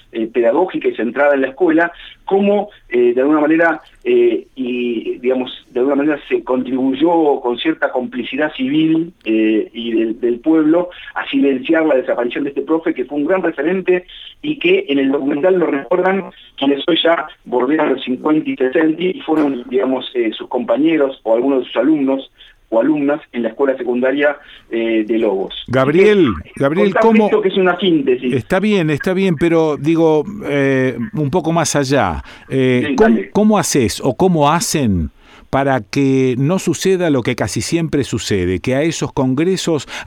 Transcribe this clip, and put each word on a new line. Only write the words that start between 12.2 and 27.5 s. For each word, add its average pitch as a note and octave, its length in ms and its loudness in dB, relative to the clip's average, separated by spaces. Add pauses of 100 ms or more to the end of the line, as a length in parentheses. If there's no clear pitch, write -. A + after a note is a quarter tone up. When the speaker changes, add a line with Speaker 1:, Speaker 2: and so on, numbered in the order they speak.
Speaker 1:
de C#3+ 60 -6
este C#3 100 -6
profe, D#3+ 320 -2
que F3+ 100 -6
fue D3 140 -8
un D3 80 -2
gran F#3 180 0
referente F3+ 640 -2 (360)
y D3+ 160 -4
que F#3+ 300 0
en C#3 120 0
el C3+ 120 2
documental C#3+ 480 0
lo D#3+ 80 2
recuerdan F3+ 640 -2 (240)
quienes C#3 320 0
hoy E3 160 2
ya E3 240 0 (160)
bordean C3 520 0
los - 60 -10
cincuenta C#3 480 -2
y C3+ 60 -4
sesenta D#3 480 0
y - 220 -4
fueron, C#3+ 440 -2
digamos, B2+ 460 -2
eh, A2+ 160 0
sus - 160 -12
compañeros C3+ 760 0
o A2+ 120 2
algunos C3 240 2
de A#2+ 60 -4
sus - 100 -16
alumnos C#3 560 0 (380)
o A2+ 120 2
alumnas D3 400 0 (120)
en A#2+ 100 -4
la A2+ 60 -2
escuela C3+ 280 0
secundaria, C3 580 0 (360)
eh, A2+ 340 -2
de A2 140 -2
Lobos. G2 340 -2 (140)
Speaker 2:
Gabriel, D#3+ 640 4 (100)
Speaker 1:
Así - 160 -16
que, - 80 -16
Speaker 2:
Gabriel, F3+ 300 2
Speaker 1:
contame A3 80 2 (180)
Speaker 2:
¿cómo? G#3+ 60 4
Speaker 1:
esto G#3+ 180 2
que F#3+ 60 0
es F#3 80 -2